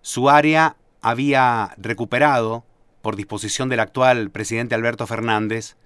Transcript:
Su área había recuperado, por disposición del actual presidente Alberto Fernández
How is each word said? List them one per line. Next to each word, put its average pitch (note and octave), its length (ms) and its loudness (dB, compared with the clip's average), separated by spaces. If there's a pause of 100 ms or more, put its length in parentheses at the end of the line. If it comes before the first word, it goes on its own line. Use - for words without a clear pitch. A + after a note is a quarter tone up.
Su B2+ 260 0
área D#3 480 4 (240)
había A#2+ 760 0
recuperado, A#2 880 -2 (360)
por A2 160 -6
disposición G#2+ 500 -6
del B2+ 140 0
actual B2 500 0
presidente A2+ 440 -6
Alberto A#2 300 -4
Fernández A2 720 -4 (100)